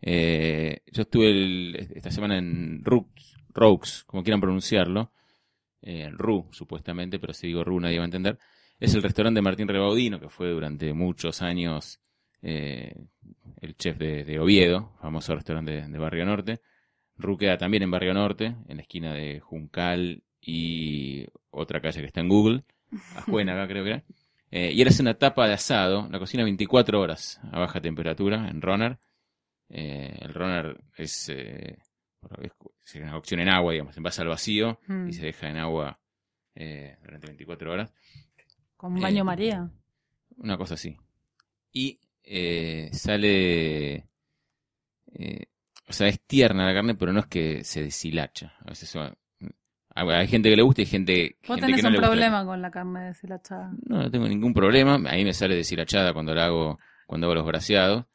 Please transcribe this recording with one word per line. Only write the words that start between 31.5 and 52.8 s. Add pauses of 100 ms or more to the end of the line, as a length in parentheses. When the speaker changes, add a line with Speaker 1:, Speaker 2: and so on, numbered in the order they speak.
Speaker 1:
bueno,
es, (320)
es
una
cocción
en
agua,
digamos,
se
envasa
al
vacío
Speaker 2:
Mm.
Speaker 1:
y
se
deja
en
agua, (560)
eh,
durante
veinticuatro
horas. (840)
Speaker 2:
Con
baño
Speaker 1:
Eh,
Speaker 2:
María. (680)
Speaker 1:
una
cosa
así. (760)
Y, (240)
eh,
sale, (1080)
eh, (420)
o
sea,
es
tierna
la
carne,
pero
no
es
que
se
deshilacha.
A
veces
va, (840)
hay,
hay
gente
que
le
gusta
y
gente,
Speaker 2:
Vos
Speaker 1:
gente
Speaker 2:
tenés
Speaker 1:
que
no
Speaker 2:
un
Speaker 1:
le
gusta
la
Speaker 2:
problema
Speaker 1:
carne.
Speaker 2:
con
la
carne